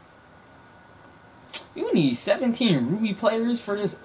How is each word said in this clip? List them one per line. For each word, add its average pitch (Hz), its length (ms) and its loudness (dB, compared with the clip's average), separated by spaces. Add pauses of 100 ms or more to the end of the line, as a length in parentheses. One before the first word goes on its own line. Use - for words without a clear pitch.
(1700)
You 427 200 -4
need 143 220 4
seventeen 226 720 2
Ruby 208 260 0
players 226 460 0
for 202 160 -6
this 202 300 -4